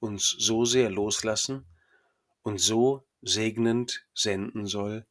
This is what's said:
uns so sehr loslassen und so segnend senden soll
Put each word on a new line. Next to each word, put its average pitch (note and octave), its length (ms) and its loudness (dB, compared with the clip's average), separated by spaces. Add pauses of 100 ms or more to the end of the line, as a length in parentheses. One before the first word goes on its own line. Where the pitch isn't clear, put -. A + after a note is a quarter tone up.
uns G#2 360 -2
so A2+ 280 2
sehr A#2+ 260 4
loslassen G#2+ 760 -2 (760)
und G#2 160 -4
so A#2 480 2 (160)
segnend A2+ 840 0 (100)
senden G2+ 520 -4
soll G#2 440 -4